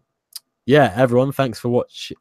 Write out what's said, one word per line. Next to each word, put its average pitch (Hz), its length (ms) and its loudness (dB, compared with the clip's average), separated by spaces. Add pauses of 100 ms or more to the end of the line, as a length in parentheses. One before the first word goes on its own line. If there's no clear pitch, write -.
(680)
yeah, 127 280 4
everyone, 127 360 2
thanks 135 280 -4
for 123 100 -6
watch-, - 520 -4